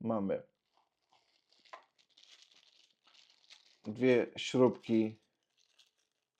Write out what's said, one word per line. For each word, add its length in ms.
mamy 420
dwie 440
śrubki 840